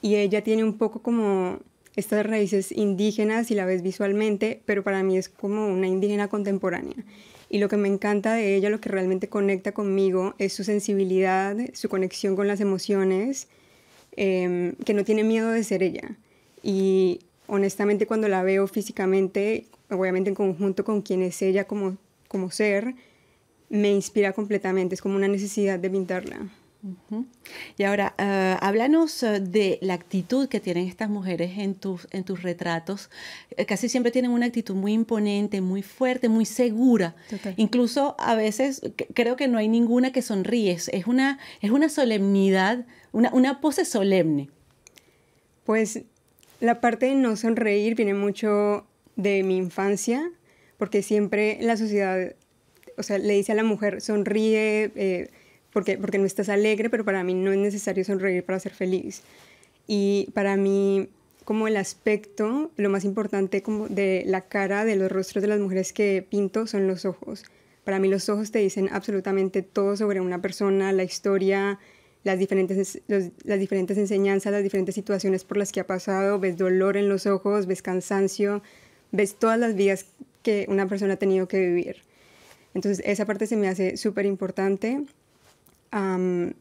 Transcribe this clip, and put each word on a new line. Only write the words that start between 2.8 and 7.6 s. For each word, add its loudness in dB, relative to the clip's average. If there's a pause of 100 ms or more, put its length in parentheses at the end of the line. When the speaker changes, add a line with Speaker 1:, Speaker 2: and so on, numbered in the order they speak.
Speaker 1:
si 0
la 0
ves 0
visualmente, 0
pero 0
para 0
mí 2
es -4
como -4
una 0
indígena 0
contemporánea. -4 (520)
Y -2
lo 2